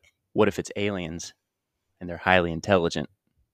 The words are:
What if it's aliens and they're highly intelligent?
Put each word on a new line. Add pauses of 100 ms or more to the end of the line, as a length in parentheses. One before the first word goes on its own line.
(320)
What
if
it's
aliens (640)
and
they're
highly
intelligent? (460)